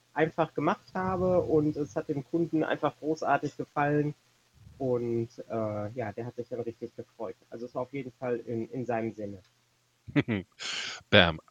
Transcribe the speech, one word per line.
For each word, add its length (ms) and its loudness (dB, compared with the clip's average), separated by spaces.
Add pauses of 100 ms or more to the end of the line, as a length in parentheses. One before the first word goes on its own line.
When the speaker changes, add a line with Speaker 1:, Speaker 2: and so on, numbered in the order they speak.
(140)
Speaker 1:
einfach 400 2
gemacht 400 0
habe 480 2
und 340 2
es 220 -4
hat 100 -4
dem 160 -2
Kunden 400 0
einfach 360 0
großartig 580 0
gefallen. 560 0 (640)
Und, 520 0 (200)
äh, 420 -2
ja, 220 -6
der 120 -8
hat 120 -10
sich 100 -8
dann 140 -6
richtig 340 -8
gefreut. 400 -10 (140)
Also 160 -10
es 100 -16
war 80 -2
auf 100 -8
jeden 200 -8
Fall 240 -2
in, 340 -4
in 140 -4
seinem 280 -2
Sinne. 280 -10 (680)
Speaker 2:
<laughs> 380 2 (640)
Bam. 300 8 (120)